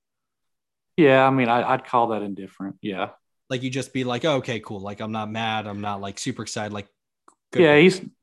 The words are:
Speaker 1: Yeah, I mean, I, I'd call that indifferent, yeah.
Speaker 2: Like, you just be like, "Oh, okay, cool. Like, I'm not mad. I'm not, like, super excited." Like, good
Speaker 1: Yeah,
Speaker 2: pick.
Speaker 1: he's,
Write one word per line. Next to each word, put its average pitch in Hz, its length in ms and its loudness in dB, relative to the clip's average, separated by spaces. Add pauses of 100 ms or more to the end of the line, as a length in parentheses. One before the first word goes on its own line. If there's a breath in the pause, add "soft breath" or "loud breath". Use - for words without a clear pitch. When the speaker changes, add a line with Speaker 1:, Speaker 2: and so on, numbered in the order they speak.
(960)
Speaker 1:
Yeah, 135 320 6
I 135 40 4
mean, 131 180 2
I, 117 220 0
I'd 131 140 -2
call 117 240 2
that 107 120 -4
indifferent, 98 600 -12
yeah. 98 280 -6 (400)
Speaker 2:
Like, 131 140 -6
you 131 80 -6
just 131 220 -8
be 131 100 -4
like, 120 220 -4
"Oh, 151 100 2
okay, 123 240 -4
cool. 107 200 -12
Like, 98 220 -12
I'm 107 100 -8
not 107 200 -8
mad. 110 340 -4
I'm 101 160 -10
not, 101 200 -6
like, 98 180 -10
super 123 240 -8
excited." 107 280 -8
Like, 104 160 -10 (640)
good 185 120 4
Speaker 1:
Yeah, 151 100 8
Speaker 2:
pick. 147 80 8
Speaker 1:
he's, 185 280 4 (140)